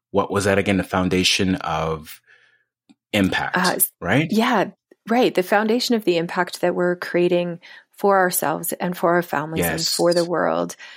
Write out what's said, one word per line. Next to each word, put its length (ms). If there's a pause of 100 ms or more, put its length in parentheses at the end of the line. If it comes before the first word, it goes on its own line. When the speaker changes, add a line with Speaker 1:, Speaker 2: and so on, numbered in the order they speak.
(100)
Speaker 1:
what 200
was 140
that 140
again? 180
The 80
foundation 720
of 640 (920)
impact, 440
Speaker 2:
Uh, 200
s- 240
Speaker 1:
right? 300
Speaker 2:
Yeah, 400 (380)
right. 260
The 80
foundation 520
of 100
the 140
impact 420
that 140
we're 220
creating 640 (360)
for 220
ourselves 540
and 240
for 180
our 80
families 440
and 200
for 280
the 80
Speaker 1:
Yes. 60
Speaker 2:
world 480 (200)